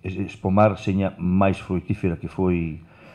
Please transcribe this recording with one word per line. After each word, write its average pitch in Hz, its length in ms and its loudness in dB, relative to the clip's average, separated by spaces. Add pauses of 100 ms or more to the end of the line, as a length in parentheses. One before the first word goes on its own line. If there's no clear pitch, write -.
Es-, 92 160 -8
Expomar 98 560 2
seña 95 400 -2
máis 92 400 2
fructífera 90 640 -4
que 82 80 -8
foi, 85 560 -2 (280)